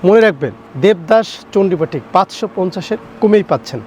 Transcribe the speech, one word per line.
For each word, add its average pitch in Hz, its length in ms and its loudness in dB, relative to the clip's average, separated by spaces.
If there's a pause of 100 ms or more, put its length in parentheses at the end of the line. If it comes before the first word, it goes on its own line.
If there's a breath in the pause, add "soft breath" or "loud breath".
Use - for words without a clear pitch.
মনে 208 180 6
রাখবেন 147 300 0 (300)
দেবদাস 196 460 2 (260)
চণ্ডী 196 220 0
বাটিক 151 260 -4 (120)
পাঁচশো 190 420 0
পঞ্চাশের 185 420 -6 (240)
কমেই 208 220 4
পাচ্ছেন। 135 440 -4